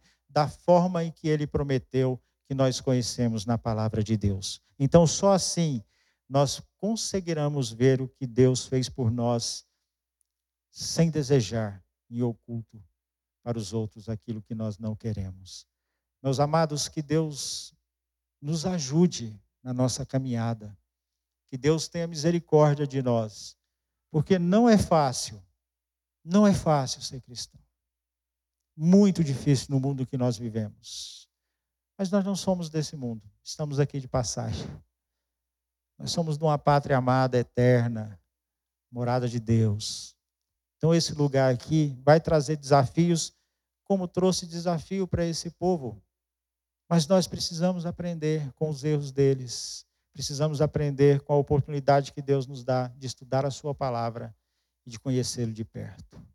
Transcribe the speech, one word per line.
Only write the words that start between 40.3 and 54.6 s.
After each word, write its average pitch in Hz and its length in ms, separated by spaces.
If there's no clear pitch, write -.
Então 160 160
esse 165 220
lugar 135 360
aqui 143 520
vai 151 160
trazer 156 360
desafios, 147 760
como 190 240
trouxe 180 380
desafio 170 600
para 170 180
esse 165 240
povo. 143 500
Mas 165 200
nós 185 180
precisamos 175 580
aprender 156 720
com 156 160
os 139 140
erros 147 280
deles. 135 760
Precisamos 147 480
aprender 143 600
com - 120
a 143 40
oportunidade 143 760
que 147 80
Deus 139 240
nos 131 180
dá 127 260
de 131 180
estudar 131 360
a 139 80
sua 147 220
palavra 117 640